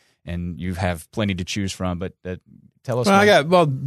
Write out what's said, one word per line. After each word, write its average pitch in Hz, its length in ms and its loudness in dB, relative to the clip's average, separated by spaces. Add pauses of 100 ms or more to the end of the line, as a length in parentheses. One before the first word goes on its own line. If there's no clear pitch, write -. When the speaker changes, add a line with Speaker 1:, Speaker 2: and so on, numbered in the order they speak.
(260)
Speaker 1:
and 87 340 -8
you 90 140 -6
have 87 380 -6
plenty 101 240 -2
to 87 100 -6
choose 98 260 -6
from, 90 280 -6
but, 90 140 -8 (120)
uh, 90 120 -8 (460)
tell 123 160 -4
us 123 60 0
Speaker 2:
Well, 196 100 4
I 196 40 6
Speaker 1:
one. 208 80 6
Speaker 2:
got, 160 200 6
well, 160 400 4